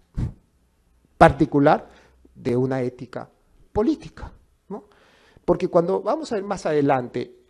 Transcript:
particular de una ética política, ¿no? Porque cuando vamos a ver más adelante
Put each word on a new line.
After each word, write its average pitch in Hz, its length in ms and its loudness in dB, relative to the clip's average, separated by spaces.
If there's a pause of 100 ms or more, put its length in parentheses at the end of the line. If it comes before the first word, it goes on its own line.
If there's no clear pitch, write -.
(1200)
particular 156 720 4 (460)
de 120 220 -4
una 131 260 0
ética 120 460 -10 (440)
política, - 600 -4 (380)
¿no? 196 140 -14 (600)
Porque 175 240 0
cuando 185 340 0
vamos 277 300 -4
a 226 40 -4
ver 196 80 -4
más 196 220 -6
adelante 139 840 -2